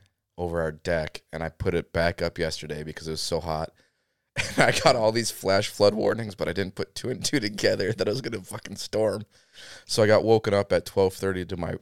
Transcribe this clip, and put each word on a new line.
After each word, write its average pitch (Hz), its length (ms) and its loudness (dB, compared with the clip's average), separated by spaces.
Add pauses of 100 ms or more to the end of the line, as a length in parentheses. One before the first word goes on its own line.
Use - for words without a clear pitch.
(380)
over 85 240 -2
our 80 100 -2
deck, 80 520 -4 (100)
and 80 100 -6
I 80 60 -6
put 90 240 -4
it 82 180 -2
back 85 300 0
up 85 160 -2
yesterday 78 460 -4
because 78 260 -12
it - 20 -4
was 78 100 -6
so 82 200 -2
hot. 80 300 -4 (640)
<laughs> - 200 -4
And - 120 2
I 123 120 4
got 143 160 6
all 110 160 4
these 113 200 -2
flash 98 360 0
flood 104 260 4
warnings, 107 420 -2
but 80 120 -4
I 87 60 -2
didn't 95 220 -4
put - 200 -8
two - 140 -8
and - 160 -6
two 139 160 0
together 101 500 0
that 98 160 -2
it 104 40 2
was 113 100 -4
gonna 113 200 -8
fucking 101 360 -12
storm. 107 460 -2 (600)
So - 160 0
I 107 60 8
got 104 160 6
woken 110 300 4
up 101 180 2
at 87 140 4
twelve 95 280 2
thirty 92 320 -2
to 85 120 -8
my 87 240 -4